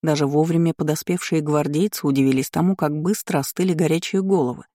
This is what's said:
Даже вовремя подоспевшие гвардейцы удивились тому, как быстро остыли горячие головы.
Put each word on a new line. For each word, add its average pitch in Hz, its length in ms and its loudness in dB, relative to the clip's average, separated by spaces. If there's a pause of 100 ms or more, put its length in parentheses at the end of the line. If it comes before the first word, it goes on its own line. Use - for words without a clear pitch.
Даже 151 240 2
вовремя 165 460 2
подоспевшие 160 680 -2
гвардейцы 151 640 0
удивились 135 420 2
тому, 185 260 2
как 151 180 -2
быстро 160 480 -2
остыли 175 340 -2
горячие 165 480 0
головы. 165 420 0 (100)